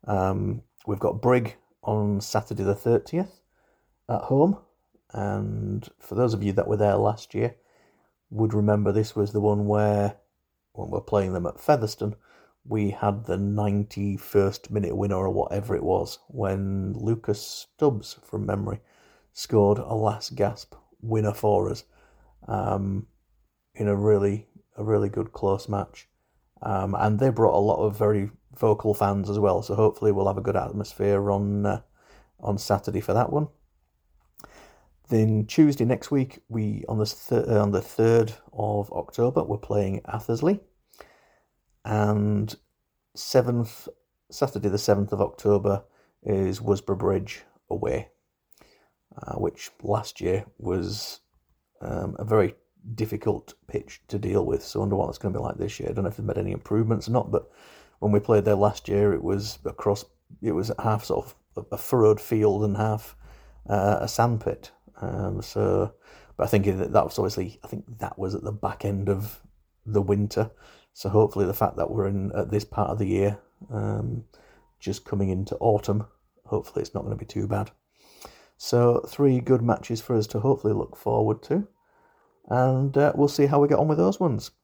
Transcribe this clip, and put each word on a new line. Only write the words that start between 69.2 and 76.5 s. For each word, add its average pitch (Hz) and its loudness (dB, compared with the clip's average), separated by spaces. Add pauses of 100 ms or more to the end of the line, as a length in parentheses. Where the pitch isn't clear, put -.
the 104 2
winter. 101 0 (420)
So - -8
hopefully 101 4
the 95 -2
fact - 0
that - -2
we're 101 -2
in 98 -2
at - -2
this 104 0
part - -2
of 107 -2
the 107 0
year, 98 0 (320)
um, 107 -4 (540)
just - -8
coming 98 -2
into 92 -4
autumn, 107 2 (380)
hopefully - -4